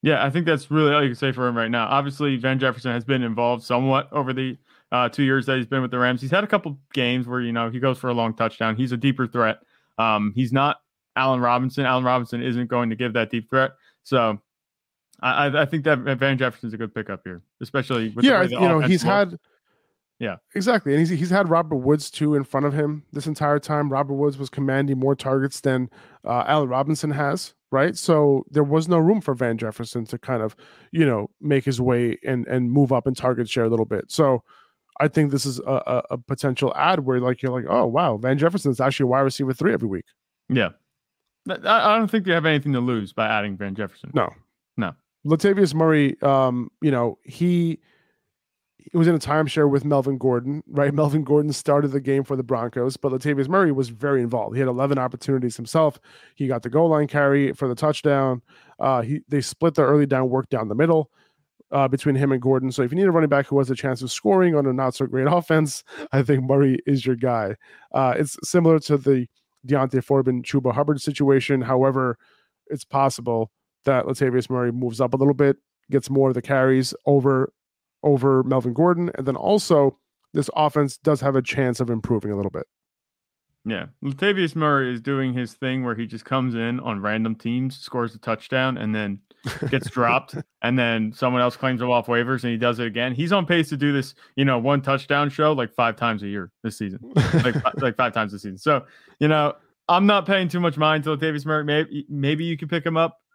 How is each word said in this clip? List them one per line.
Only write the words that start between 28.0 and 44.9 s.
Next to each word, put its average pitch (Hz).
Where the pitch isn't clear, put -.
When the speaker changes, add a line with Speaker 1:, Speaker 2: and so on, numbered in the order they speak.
Speaker 2:
there 147
was 156
no 175
room 180
for 143
Van 117
Jefferson 117
to 120
kind 120
of, 110
you 160
know, 113
make 143
his 127
way 120
and, 127
and 123
move 135
up 120
in 131
target 120
share 120
a 113
little 113
bit. -
So 135
I 147
think 147
this 135
is 127
a, 135
a, 127
a 131
potential 131
ad 165
where, 127
like, 123
you're 127
like, 127
"Oh, 110
wow, 127
Van 131
Jefferson 165
is 120
actually 135
a 123
wide 131
receiver 135
three 196
every -
week." 92
Speaker 1:
Yeah. 117
Th-, -
I, 214
I 226
don't 214
think 202
you 185
have 165
anything 147
to 123
lose 120
by 110
adding 104
Van 98
Jefferson. -
Speaker 2:
No. 87
Speaker 1:
No. 95